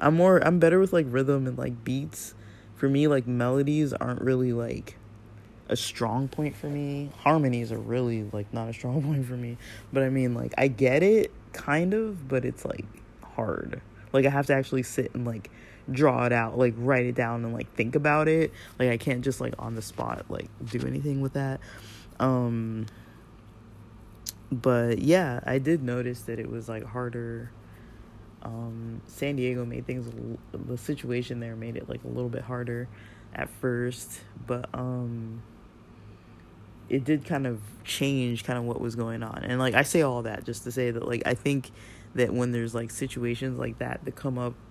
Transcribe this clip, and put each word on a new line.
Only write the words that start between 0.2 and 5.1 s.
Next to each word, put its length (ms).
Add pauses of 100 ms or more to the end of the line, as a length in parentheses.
I'm 140
better 200
with, 140
like, 160
rhythm 380
and, 120
like, 260
beats. 500 (400)
For 140
me, 200
like, 180
melodies 640
aren't 300
really, 300
like, 440 (720)